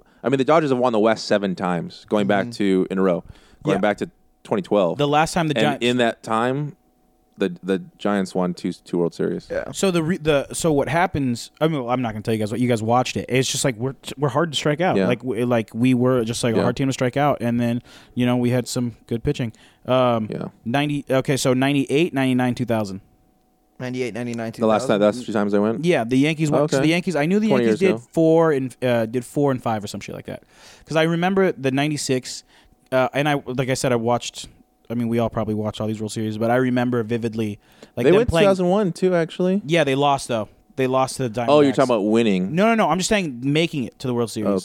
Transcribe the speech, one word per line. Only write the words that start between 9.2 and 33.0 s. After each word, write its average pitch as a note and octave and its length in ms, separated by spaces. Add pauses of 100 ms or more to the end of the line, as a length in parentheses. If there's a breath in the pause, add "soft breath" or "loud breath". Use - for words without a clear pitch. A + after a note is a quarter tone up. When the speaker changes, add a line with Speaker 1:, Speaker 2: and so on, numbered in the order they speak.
Speaker 2:
Yeah. F2+ 220
Speaker 3:
So G3 180
the E3+ 120
re-, E3 160
the, D3 340
so - 200
what C3+ 160
happens? C#3+ 640 (100)
I D#3 80
mean, C#3 200
I'm B2+ 140
not A2+ 100
gonna G#2+ 100
tell A2+ 120
you A2 60
guys G#2 120
what A2+ 80
you B2 80
guys A2+ 140
watched A#2+ 340
it. G2 120
It's C3 220
just - 140
like C3+ 120
we're, B2+ 180 (240)
we're C#3+ 100
hard D3+ 240
to - 40
strike D3+ 240
out. E3+ 160
Speaker 1:
Yeah. F#2+ 120
Speaker 3:
Like - 120
w-, B2 260
like A#2+ 280
we B2 200
were B2 300
just, A#2 200
like, A#2 100
a G2+ 40
Speaker 1:
Yeah. - 40
Speaker 3:
hard A#2+ 140
team C#3 120
to C3 40
strike B2 240
out, C#3+ 240
and A#2+ 200
then, A#2+ 220 (320 loud breath)
you B2 120
know, B2 100
we B2 140
had B2 180
some B2 280 (100)
good A#2 180
pitching. C3+ 280 (340 soft breath)
Um, A#2+ 440
Speaker 1:
Yeah. - 180 (160)
Speaker 3:
ninety, C#3+ 460
okay, C3 280
so C3 160
ninety-eight, C#3 600
ninety-nine, B2+ 400
two B2 120
thousand. G#2+ 340 (800)
Speaker 2:
Ninety-eight, B2+ 360
ninety-nine, A#2 420
Speaker 1:
The A#2 100
last G#2+ 180
Speaker 2:
two - 20
thousand. - 80
Speaker 1:
time, G2 60
that's G#2 180
the B2 60
two G#2+ 100
times G#2 180
they G#2 60
went? A2+ 260
Speaker 3:
Yeah, D#3+ 200
the A#2+ 120
Yankees D3+ 340
went. D3 200
So C#3 80
Speaker 1:
Okay. C#3 80
Speaker 3:
the D#3 60
Yankees, F3 220
I D3 120
knew F#3+ 140
the A3 80
Speaker 1:
Twenty B2+ 180
Speaker 3:
Yankees A2+ 160
Speaker 1:
years F#3+ 100
Speaker 3:
did - 40
Speaker 1:
ago. A#2 160
Speaker 3:
four D#3+ 400
and, C3 300
uh, A#2+ 220
did A#2+ 180
four C#3+ 280
and B2 120
five G#2+ 220
or - 20
some G2+ 140
shit - 140
like - 120
that. - 180 (420 loud breath)
'Cause D3 100
I D#3+ 60
remember F3 500
the C3 180
ninety-six, C#3 720 (480 soft breath)
uh, C3 220